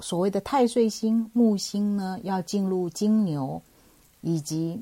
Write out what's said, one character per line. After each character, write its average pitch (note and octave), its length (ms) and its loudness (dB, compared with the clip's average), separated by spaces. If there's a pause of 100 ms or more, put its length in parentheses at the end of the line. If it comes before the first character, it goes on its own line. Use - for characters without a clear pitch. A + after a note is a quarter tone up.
所 - 180 -4
谓 F#3+ 120 2
的 G3+ 120 0
太 C4 240 2
岁 A#3 200 2
星、 A3 460 0
木 A3+ 240 4
星 G3+ 400 -2
呢， F#3 260 -6
要 F#3 200 -2
进 G3 260 0
入 F3+ 220 0
金 G#3+ 340 2
牛， D3 380 -2 (580)
以 E3 180 0
及 D#3+ 440 -4